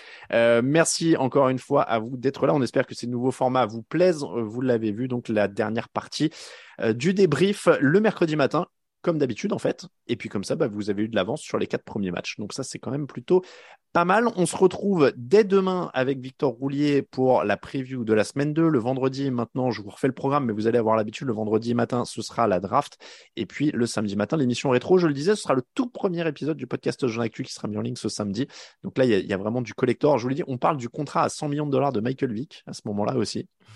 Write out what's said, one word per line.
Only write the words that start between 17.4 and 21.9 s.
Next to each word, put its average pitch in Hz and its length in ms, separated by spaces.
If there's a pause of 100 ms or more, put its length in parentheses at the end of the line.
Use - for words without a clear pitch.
la 104 140
preview 131 480
de 110 80
la 107 100
semaine 143 300
deux. 165 140
Le 151 120
vendredi, 131 500
maintenant, 127 400
je 104 140
vous 101 60
refais - 180
le 131 60
programme, 139 320
mais 110 80
vous 107 140
allez 117 120
avoir 110 160
l'habitude, 110 320
le 117 60
vendredi 110 420
matin, 120 300